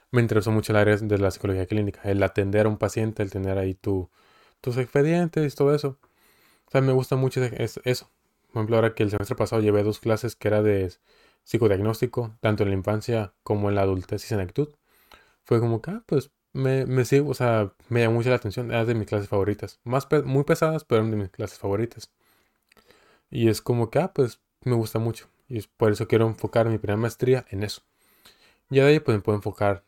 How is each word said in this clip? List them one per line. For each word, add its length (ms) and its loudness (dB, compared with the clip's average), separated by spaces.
me 100 2
interesó 300 2
mucho 220 0
el 40 4
área 200 4
de 200 0
la 140 2
psicología 360 -2
clínica, 360 -4
el 180 0
atender 440 0
a 40 2
un 80 -2
paciente, 460 -2
el 80 -8
tener 260 -4
ahí 180 -2
tu, 340 -4
tus 180 -6
expedientes 760 0
y 20 -20
todo 180 2
eso. 260 -4
O 40 -20
sea, 100 2
me 100 2
gusta 240 0
mucho 280 0
ese, 200 -4
es-, 220 -6
eso. 260 -4
Por 80 -6
ejemplo, 160 0
ahora 180 2
que 100 0
el 60 0
semestre 280 -4
pasado 240 0
llevé 220 4
dos 160 -2
clases 360 -2
que 140 -2
era 120 2
de 300 2
psicodiagnóstico, 1000 0
tanto 220 2
en 60 0
la 60 0
infancia 580 -2
como 260 -2
en 60 0
la 80 2
adultez 420 -2
y 20 -18
senectud. 420 -4
Fue 140 2
como 220 -2
que, 100 -10
ah, 140 -10
pues, 260 -2
me, 340 -2
me 200 0
sigo, 260 2
o 20 -2
sea, 400 0
me 120 2
llamó 140 2
mucho 140 0
la 60 4
atención, 360 -4
era 140 0
de 100 0
mis 120 -4
clases 220 -4
favoritas. 560 -2
Más 200 -2
pe-, 180 2
muy 200 0
pesadas, 400 0
pero 160 2
eran 120 0
de 60 -2
mis 120 -4
clases 280 -10
favoritas. 540 -6
Y 180 2
es 140 -2
como 260 0
que, 80 -2
ah, 160 0
pues, 280 -2
me 140 0
gusta 240 -2
mucho. 280 -6
Y 100 -8
es 80 -8
por 260 2
eso 160 -2
quiero 200 4
enfocar 420 0
mi 80 0
primera 200 -2
maestría 520 -2
en 140 -8
eso. 180 -8
Ya 160 4
de 60 8
ahí, 80 4
pues, 180 0
me 60 -4
puedo 120 0
enfocar, 520 -2